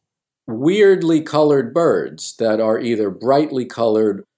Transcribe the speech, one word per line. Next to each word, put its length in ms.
weirdly 760
colored 540
birds 640
that 220
are 200
either 300
brightly 560
colored 580